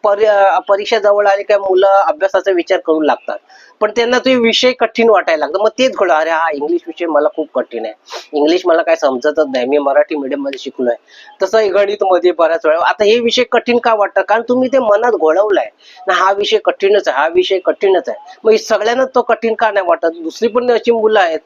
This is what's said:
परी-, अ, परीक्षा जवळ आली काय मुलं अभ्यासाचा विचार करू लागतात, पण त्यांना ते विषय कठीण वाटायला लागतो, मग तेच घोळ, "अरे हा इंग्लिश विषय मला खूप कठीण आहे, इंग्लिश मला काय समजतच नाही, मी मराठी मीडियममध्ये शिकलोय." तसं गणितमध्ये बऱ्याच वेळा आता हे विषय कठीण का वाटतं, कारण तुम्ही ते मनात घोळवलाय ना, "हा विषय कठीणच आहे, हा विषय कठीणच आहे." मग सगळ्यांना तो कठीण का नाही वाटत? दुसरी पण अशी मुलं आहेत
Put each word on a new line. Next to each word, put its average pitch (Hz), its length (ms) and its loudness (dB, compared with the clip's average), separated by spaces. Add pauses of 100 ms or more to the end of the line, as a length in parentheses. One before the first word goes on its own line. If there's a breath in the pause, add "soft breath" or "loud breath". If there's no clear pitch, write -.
परी-, 208 240 2
अ, 196 320 2
परीक्षा 202 400 -2
जवळ 208 280 2
आली 202 160 0
काय 202 160 2
मुलं 190 280 2
अभ्यासाचा 196 640 2
विचार 175 280 0
करू 160 220 0
लागतात, - 380 -4 (420 loud breath)
पण 214 100 0
त्यांना 240 280 0
ते 262 160 2
विषय 240 380 2
कठीण 226 360 0
वाटायला 165 380 2
लागतो, 180 160 -4
मग 214 60 2
तेच 254 280 -2
घोळ, 190 140 0
"अरे 156 200 0
हा 160 240 0
इंग्लिश 160 320 -4
विषय 170 200 -8
मला 151 300 0
खूप 156 180 -6
कठीण 117 300 -6
आहे, 110 100 -10 (380 loud breath)
इंग्लिश 156 340 0
मला 165 160 2
काय 165 140 0
समजतच 147 560 0
नाही, 123 140 -2
मी 143 120 0
मराठी 147 380 0
मीडियममध्ये 139 420 -8
शिकलोय." 127 360 -4 (480 loud breath)
तसं 196 320 0
गणितमध्ये 190 580 2
बऱ्याच 165 340 0
वेळा 160 220 2
आता - 160 0
हे 220 160 4
विषय 233 220 0
कठीण 240 360 0
का 233 160 0
वाटतं, 196 280 0
कारण 220 200 0
तुम्ही 247 300 -2
ते 269 60 2
मनात 226 340 2
घोळवलाय 165 580 0 (360 loud breath)
ना, 185 60 -2
"हा 190 200 2
विषय 202 260 -2
कठीणच 196 500 0
आहे, 131 80 -2
हा 151 120 0
विषय 180 300 0
कठीणच 185 500 0
आहे." - 360 -14
मग 220 100 4
सगळ्यांना 220 500 0
तो 254 180 0
कठीण 220 320 -2
का 220 160 0
नाही 196 160 -2
वाटत? 170 200 0
दुसरी 165 420 -4
पण 240 220 -2
अशी 233 220 0
मुलं 214 280 2
आहेत 165 260 -2